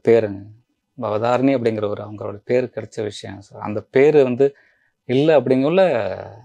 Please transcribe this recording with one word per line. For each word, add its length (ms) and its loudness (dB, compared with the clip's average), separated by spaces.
பேருங்க. 340 2
பவதாரணி 540 0
அப்படிங்கிற 320 -2
ஒரு 160 -6
அவங்களோட 420 -12
பேர் 300 -2
கிடைச்ச 280 -10
விஷயம் 380 -12
சார். 200 -20
அந்த 280 -6
பேரு 340 6
வந்து 320 0
இல்ல 340 4
அப்படிங்குள்ள 680 2